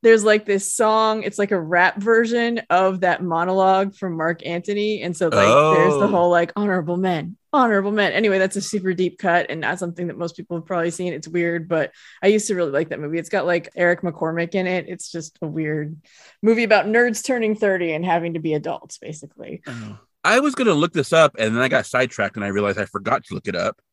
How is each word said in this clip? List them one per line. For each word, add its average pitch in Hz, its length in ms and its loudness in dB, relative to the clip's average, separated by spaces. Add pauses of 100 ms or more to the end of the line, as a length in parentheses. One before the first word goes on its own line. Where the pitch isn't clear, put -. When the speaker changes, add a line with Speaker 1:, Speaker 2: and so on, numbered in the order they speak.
Speaker 1:
there's, 226 180 8
like, 214 240 2
this 196 260 0
song, 220 520 2
it's - 160 -6
like 202 100 0
a 196 100 0
rap 175 380 2
version 233 600 2 (100)
of 185 300 2
that 180 220 2
monologue 190 720 2
from 180 200 -8
Mark 165 300 -4
Antony. 208 560 -4
And 170 140 -6
so, 175 100 -2
like, 104 220 4 (280)
there's 151 180 4
the 143 100 2
Speaker 2:
Oh. - 20 2
Speaker 1:
whole, 175 240 2
like, 170 240 2
"honorable 180 420 -2
men, 175 400 -4 (160)
honorable 214 380 2
men." 202 220 0
Anyway, 202 260 2
that's 190 160 0
a 202 60 -4
super 185 340 -4
deep 175 240 -2
cut 175 300 0
and 160 120 -8
not 151 200 -4
something 175 260 -6
that 160 100 -8
most 170 200 -8
people 170 200 -10
have 160 100 -10
probably 170 260 -4
seen. 180 200 -6
It's 151 140 -10
weird, 170 420 -4
but 160 220 -2 (320)
I 185 60 4
used 214 180 2
to 214 80 -2
really 170 160 -2
like 147 200 -2
that - 100 -6
movie. 151 180 -4
It's 165 100 -8
got, 185 160 0
like, 175 300 -2
Eric 175 280 0
McCormick 170 520 -4
in 185 140 0
it. 180 200 -2
It's 180 220 -14
just 160 320 -12
a 165 60 -6
weird 151 480 -4 (480)
movie 226 180 4
about 208 240 4
nerds 226 380 0
turning 226 320 -2
thirty 185 360 0
and 160 120 -4
having 170 300 0
to 165 60 -4
be 156 140 -2
adults, - 440 -8
basically. - 680 -16
Speaker 2:
Oh. 110 320 -14 (240)
I 208 160 4
was 277 160 0
gonna 226 200 2
look 156 180 0
this 147 200 -2
up, 160 280 6
and 110 160 0
then 120 60 0
I 131 60 0
got 123 180 0
sidetracked, 120 500 -2
and 104 80 -6
I 101 40 -2
realized 101 300 0
I 104 60 -2
forgot 104 400 -4
to - 100 -14
look - 140 -8
it 92 80 -6
up. 92 260 -4 (100)